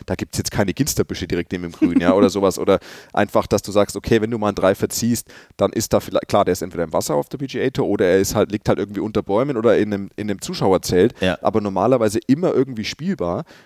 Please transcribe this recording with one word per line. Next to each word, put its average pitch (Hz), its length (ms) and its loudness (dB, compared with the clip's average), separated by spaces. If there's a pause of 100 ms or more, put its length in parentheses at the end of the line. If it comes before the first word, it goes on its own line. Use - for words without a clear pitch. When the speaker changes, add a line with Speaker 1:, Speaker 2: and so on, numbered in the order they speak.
Speaker 1:
da 95 80 -4
gibt's - 240 -6
jetzt - 120 -6
keine 98 220 0
Ginsterbüsche - 540 -2
direkt 87 260 -4
neben 90 120 -6
dem 85 80 -8
Grün, 87 280 0
ja, 90 140 2
oder 101 160 4
<laughs> - 0 -
sowas. 98 280 0
Oder 95 200 4 (340)
einfach, 104 340 0
dass 104 140 2
du - 100 -10
sagst, 101 260 0
okay, 107 260 2
wenn 110 80 -4
du 120 80 -4
mal 107 100 -2
einen 101 60 -2
Drei 92 200 2
verziehst, 113 540 -2 (300)
dann 98 140 2
ist - 200 -2
da 104 80 4
vielleicht, - 280 -4
klar, 101 180 4
der 90 60 0
ist 92 100 -4
entweder 87 220 -6
im 80 100 -6
Wasser 120 220 -2
auf 147 120 -2
der - 80 -10
P 135 120 -8
G 117 180 -4
A - 20 0
Tour 135 180 -2
oder 101 200 2
er 90 120 6
ist 95 160 0
halt, 101 160 2
liegt 104 200 -2
halt 104 80 2
irgendwie 101 220 -6
unter 104 220 -2
Bäumen 123 360 -2
oder 110 180 4
in 104 160 2
einem, 98 240 -4
in 104 140 -6
einem 98 100 -6
Zuschauerzelt. 95 800 2
Speaker 2:
Ja. 92 220 0
Speaker 1:
Aber 104 180 2
normalerweise 104 640 2
immer 151 280 2
irgendwie 123 320 -2
spielbar, 143 580 -4 (220)